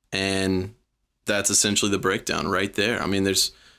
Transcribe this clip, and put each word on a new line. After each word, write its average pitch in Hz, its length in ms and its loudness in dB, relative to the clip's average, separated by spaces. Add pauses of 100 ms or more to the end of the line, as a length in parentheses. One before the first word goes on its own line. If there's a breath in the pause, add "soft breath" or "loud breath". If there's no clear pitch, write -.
(120)
and 95 600 0 (540)
that's 101 240 0
essentially 104 400 2
the 98 80 0
breakdown 92 480 -2
right 95 280 0
there. 104 280 0
I 76 40 -2
mean, 98 180 0
there's, 95 260 2 (280 soft breath)